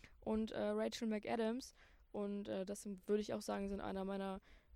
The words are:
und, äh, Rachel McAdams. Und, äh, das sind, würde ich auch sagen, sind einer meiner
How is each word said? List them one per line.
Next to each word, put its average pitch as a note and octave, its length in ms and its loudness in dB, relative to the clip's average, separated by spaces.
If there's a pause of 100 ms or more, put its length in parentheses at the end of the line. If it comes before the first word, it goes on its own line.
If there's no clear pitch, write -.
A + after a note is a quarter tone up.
(200)
und, A3 300 2
äh, - 80 -2 (120)
Rachel A3 380 0
McAdams. A3 680 0 (380)
Und, G3+ 360 -2
äh, G3 160 0
das G3+ 180 -6
sind, G3 240 -8
würde G#3 140 6
ich G#3+ 140 0
auch G#3+ 80 -2
sagen, G3+ 260 0
sind G3 120 -2
einer G3 240 -2
meiner G3 360 -2 (360)